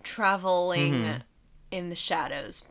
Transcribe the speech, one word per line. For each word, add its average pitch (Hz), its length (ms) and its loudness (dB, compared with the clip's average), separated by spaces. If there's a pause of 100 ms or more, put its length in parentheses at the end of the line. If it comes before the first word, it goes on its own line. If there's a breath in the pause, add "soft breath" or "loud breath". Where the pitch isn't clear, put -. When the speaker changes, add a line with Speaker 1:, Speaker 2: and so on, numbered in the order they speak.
Speaker 1:
traveling 180 880 2
Speaker 2:
Mm-hmm. 120 240 0 (520)
Speaker 1:
in 180 200 -6
the 170 60 -6
shadows, 143 760 -4